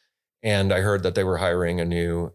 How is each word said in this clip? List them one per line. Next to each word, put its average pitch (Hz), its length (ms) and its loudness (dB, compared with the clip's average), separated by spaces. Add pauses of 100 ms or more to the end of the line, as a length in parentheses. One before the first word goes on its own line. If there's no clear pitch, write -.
(420)
And 98 320 2
I 92 80 2
heard 98 220 0
that 92 120 -2
they 98 80 2
were 92 140 0
hiring 87 420 0
a 85 60 0
new 85 500 -2